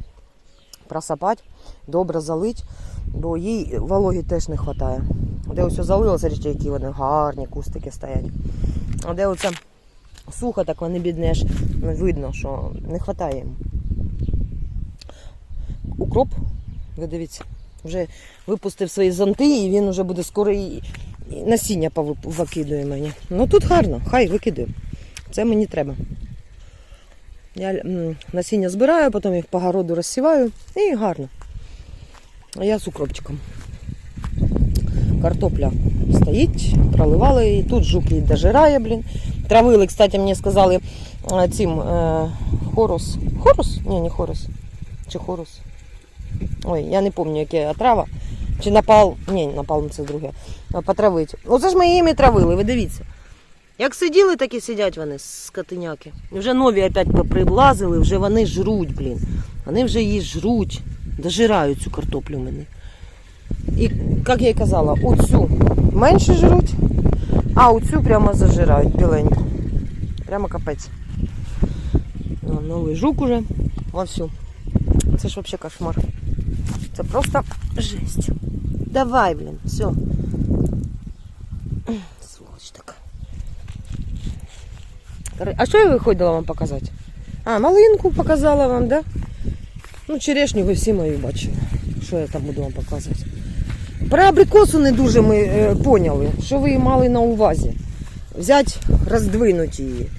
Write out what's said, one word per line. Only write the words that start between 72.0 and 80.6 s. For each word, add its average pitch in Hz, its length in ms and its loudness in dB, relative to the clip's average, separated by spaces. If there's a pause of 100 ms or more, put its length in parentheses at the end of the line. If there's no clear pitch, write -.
О, 151 120 -2
новий 160 360 -4
жук 277 260 0
уже 240 200 2 (500)
вовсю. 170 380 -6 (920)
Це - 60 -2
ж - 80 -8
вообще 196 200 -8
кошмар. 165 400 -6 (1000)
Це - 60 -6
просто 269 400 -2 (340)
жесть. - 520 -4 (580)
Давай, 240 480 0
блін, - 300 -10
все. - 200 -4 (2500)